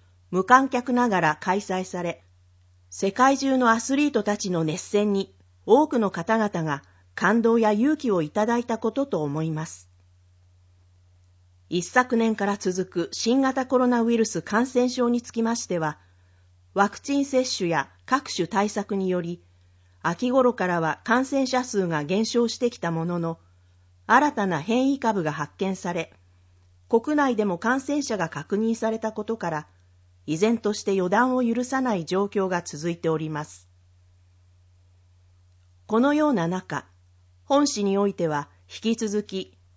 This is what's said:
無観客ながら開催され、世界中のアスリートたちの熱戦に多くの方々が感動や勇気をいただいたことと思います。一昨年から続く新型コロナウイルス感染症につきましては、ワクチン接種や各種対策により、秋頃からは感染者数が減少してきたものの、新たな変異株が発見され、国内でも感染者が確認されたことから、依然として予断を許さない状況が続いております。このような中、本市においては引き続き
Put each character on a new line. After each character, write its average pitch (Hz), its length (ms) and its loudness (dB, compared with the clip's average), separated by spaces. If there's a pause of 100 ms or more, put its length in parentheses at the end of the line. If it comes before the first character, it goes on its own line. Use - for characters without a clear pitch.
(320)
無 180 120 0
観 262 260 6
客 254 220 -4
な 247 160 2
が 190 140 2
ら 151 180 2
開 190 200 0
催 185 240 -4
さ 180 180 -8
れ、 170 240 -8 (640)
世 196 220 -2
界 269 260 4
中 269 220 0
の 247 100 4
ア 226 100 4
ス 269 160 -2
リ 294 120 2
ー 285 40 -2
ト 214 120 0
た 208 140 -2
ち 196 120 -6
の 165 140 0
熱 160 180 -2
戦 208 320 0
に 196 220 -4 (320)
多 277 200 6
く 285 120 0
の 208 100 2
方 220 300 -2
々 208 240 -2
が 143 180 -2 (340)
感 - 260 2
動 226 180 4
や 214 120 4
勇 247 260 2
気 247 140 -2
を 180 100 2
い 151 80 -2
た 214 160 0
だ 233 120 0
い 240 80 -2
た 226 120 -4
こ - 140 -2
と 185 140 -2
と 175 180 -4
思 147 180 -4
い 160 100 -2
ま 156 140 -6
す。 - 240 -18 (1800)
一 208 120 -2
昨 254 340 0
年 226 200 2
か 202 100 -4
ら 202 120 0
続 180 500 -4
く - 40 -10
新 254 300 0
型 269 240 0
コ 262 140 2
ロ 254 80 2
ナ 240 160 2
ウ 233 100 2
イ 233 40 2
ル 220 80 4
ス 170 160 -6
感 233 260 0
染 247 220 0
症 247 200 0
に 240 120 0
つ - 100 -16
き 226 100 -4
ま 226 140 0
し - 100 -8
て 175 140 -2
は、 156 180 -4 (760)
ワ 202 160 4
ク - 120 -18
チ 285 160 0
ン 277 80 2
接 262 200 2 (120)
種 180 120 -2
や 151 200 0 (160)
各 277 240 -2
種 165 180 -2
対 202 220 0
策 202 260 -6
に 190 140 -2
よ 180 120 0
り、 170 200 -8 (600)
秋 175 280 -2
頃 254 240 4
か 190 140 -2
ら 175 140 0
は 160 220 -2
感 247 220 2
染 269 220 0
者 254 160 0
数 202 240 -2
が 156 160 -2
減 185 220 0
少 233 220 2
し - 120 -6
て 240 100 0
き - 80 -20
た 170 140 -4
も 165 140 -2
の 175 120 -2
の、 165 220 -4 (680)
新 277 280 6
た 208 120 -2
な 170 160 0
変 254 320 2
異 269 60 -6
株 196 240 0
が 151 80 -2
発 147 260 -6
見 190 180 -2
さ 180 180 -6
れ、 165 200 -6 (720)
国 269 300 2
内 277 180 2
で 214 100 0
も 180 120 -2
感 254 240 0
染 285 220 -2
者 220 140 -4
が 165 120 -2
確 147 280 -6
認 226 180 0
さ 220 160 -2
れ 220 80 -4
た 220 120 -6
こ 220 120 -8
と 226 120 -4
か 185 140 -6
ら、 156 180 -6 (600)
依 156 100 -2
然 220 220 2
と 214 140 -2
し 208 100 -10
て 202 100 -2
予 180 160 0
断 247 260 2
を 254 80 0
許 233 200 0
さ 262 180 -4
な 247 140 0
い 165 100 -4
状 190 200 0
況 196 220 -2
が 180 140 -2
続 156 300 -8
い 170 60 -6
て 170 120 -2
お 160 80 0
り 156 120 -6
ま 151 160 -6
す。 - 220 -20 (2250)
こ 214 120 2
の 285 140 4
よ 302 160 4
う 277 40 2
な 170 140 0
中、 180 380 -6 (600)
本 285 220 2
市 208 160 -4
に 196 140 2
お 202 100 2
い 196 60 -2
て 170 140 -2
は 147 220 -4 (180)
引 - 280 -2
き 226 120 -4
続 208 160 -4
き - 320 -10 (220)